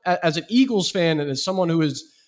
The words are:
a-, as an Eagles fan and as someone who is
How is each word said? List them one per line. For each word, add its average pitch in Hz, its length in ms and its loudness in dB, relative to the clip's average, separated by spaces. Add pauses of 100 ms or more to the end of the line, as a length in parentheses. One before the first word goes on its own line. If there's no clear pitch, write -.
a-, 175 200 0
as 151 100 2
an 165 140 -6
Eagles 233 420 2
fan 165 300 0
and 147 80 -4
as 131 140 -6
someone 185 260 0
who 165 120 2
is 147 220 -2 (240)